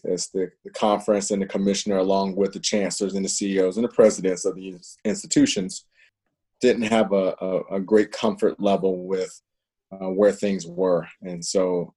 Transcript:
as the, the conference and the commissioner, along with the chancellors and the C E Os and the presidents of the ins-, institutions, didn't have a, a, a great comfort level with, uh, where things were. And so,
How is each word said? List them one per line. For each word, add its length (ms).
as 240
the, 220
the 60
conference 600
and 100
the 60
commissioner, 500
along 400
with 160
the 80
chancellors 540
and 100
the 60
C 260
E 60
Os 140
and 80
the 40
presidents 560
of 100
the 140
ins-, 380
institutions, 800
didn't 220
have 320
a, 260
a, 360
a 40
great 320
comfort 480
level 460
with, 340
uh, 180
where 200
things 360
were. 420
And 200
so, 540